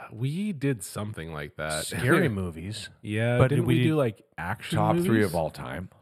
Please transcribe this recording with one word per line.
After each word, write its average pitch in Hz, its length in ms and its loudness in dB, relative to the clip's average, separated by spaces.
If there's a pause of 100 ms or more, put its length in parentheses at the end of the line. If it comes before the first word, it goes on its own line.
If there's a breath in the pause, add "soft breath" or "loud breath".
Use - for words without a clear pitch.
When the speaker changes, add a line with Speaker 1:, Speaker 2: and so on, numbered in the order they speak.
(120)
Speaker 1:
We 151 420 -4
did 135 300 -2
something 95 500 -8
like 73 240 -10
that. 78 300 -4
Speaker 2:
Scary 131 420 4
Speaker 1:
<laughs> 98 140 -2
Speaker 2:
movies. 90 460 -8 (120)
Speaker 1:
Yeah, 113 380 0
Speaker 2:
But 127 100 8
Speaker 1:
didn't 143 140 2
Speaker 2:
did 113 40 -2
Speaker 1:
we - 120 6
Speaker 2:
we - 40 4
Speaker 1:
do, 156 120 4
like, 127 280 0 (140)
action 90 400 -4
Speaker 3:
Top 107 200 4
three 175 100 0
Speaker 1:
movies? 110 180 6
Speaker 3:
of 82 100 0
all 80 140 0
time? 76 400 -10 (120)